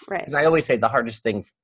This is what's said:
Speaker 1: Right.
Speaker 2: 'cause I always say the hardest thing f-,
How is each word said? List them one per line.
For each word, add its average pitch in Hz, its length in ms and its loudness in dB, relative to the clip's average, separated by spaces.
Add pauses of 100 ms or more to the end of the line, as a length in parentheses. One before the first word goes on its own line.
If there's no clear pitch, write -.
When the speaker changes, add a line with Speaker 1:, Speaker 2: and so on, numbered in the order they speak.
Speaker 1:
Right. 190 160 -6
Speaker 2:
'cause 143 80 -10
I 147 120 2
always 160 200 4
say 135 100 2
the 110 120 2
hardest 117 360 -2
thing 104 160 -2
f-, - 120 -12 (120)